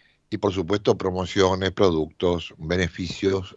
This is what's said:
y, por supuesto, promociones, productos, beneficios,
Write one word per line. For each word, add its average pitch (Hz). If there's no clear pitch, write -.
y, -
por 101
supuesto, 98
promociones, 92
productos, 87
beneficios, 92